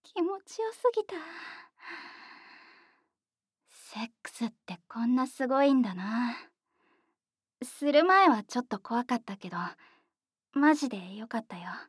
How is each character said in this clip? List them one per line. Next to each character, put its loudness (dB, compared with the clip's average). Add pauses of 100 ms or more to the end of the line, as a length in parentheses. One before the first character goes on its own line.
気 -6
持 -2
ち -8
よ -4
す -16 (120)
ぎ 0
た。 -10 (2500)
セ -14
ッ -6 (140)
ク -14
ス -4
っ -4 (140)
て -12 (100)
こ -4
ん 4
な 2
す -4
ご 4
い 6
ん 6
だ -2
な。 -4 (1300)
す -2
る 6
前 8
は 4
ち -4
ょ -8
っ -8
と -4
怖 -2
か 0
っ -2
た -12
け -12
ど、 -8 (960)
マ 6
ジ -2
で -10
良 -12
か -6
っ -8
た -14
よ。 -14 (240)